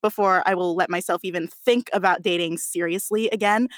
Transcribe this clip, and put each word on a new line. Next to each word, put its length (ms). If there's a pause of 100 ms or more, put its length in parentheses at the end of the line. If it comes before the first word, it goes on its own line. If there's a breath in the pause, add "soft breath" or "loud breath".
before 420
I 80
will 220
let 160
myself 340
even 220
think 440
about 300
dating 380
seriously 720
again. 360 (100 loud breath)